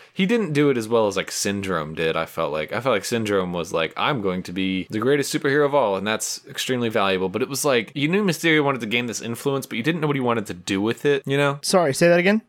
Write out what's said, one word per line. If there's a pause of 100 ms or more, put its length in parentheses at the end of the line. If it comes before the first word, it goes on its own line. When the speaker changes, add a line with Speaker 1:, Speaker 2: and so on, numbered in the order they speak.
(140)
Speaker 1:
he
didn't
do
it
as
well
as,
like,
Syndrome
did,
I
felt
like.
I
felt
like
Syndrome
was
like,
"I'm
going
to
be
the
greatest
superhero
of
all,
and
that's
extremely
valuable."
But
it
was
like,
you
knew
Mysterio
wanted
to
gain
this
influence,
but
you
didn't
know
what
he
wanted
to
do
with
it,
you
know?
Speaker 2:
Sorry,
say
that
again?